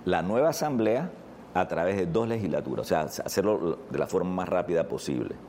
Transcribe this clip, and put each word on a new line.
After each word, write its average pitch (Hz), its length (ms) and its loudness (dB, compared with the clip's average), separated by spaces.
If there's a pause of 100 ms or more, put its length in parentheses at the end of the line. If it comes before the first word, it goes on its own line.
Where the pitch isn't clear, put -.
La 90 180 2
nueva 117 280 4
asamblea 139 600 2 (440)
a 92 140 2
través 87 280 2
de 95 100 2
dos 110 220 0
legislaturas, 78 580 -2
o - 40 -12
sea, 78 360 0
hacerlo 92 540 2 (100)
de 67 80 -4
la 73 80 2
forma 90 240 0
más 90 200 -2
rápida 85 380 2
posible. 64 460 -4 (160)